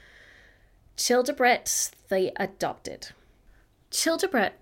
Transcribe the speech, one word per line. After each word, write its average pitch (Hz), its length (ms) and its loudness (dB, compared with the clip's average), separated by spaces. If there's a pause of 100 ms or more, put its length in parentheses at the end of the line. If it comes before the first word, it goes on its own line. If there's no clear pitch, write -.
(960)
Childebert 247 960 2 (160)
the 190 300 0
Adopted. - 720 -6 (800)
Childebert 320 680 0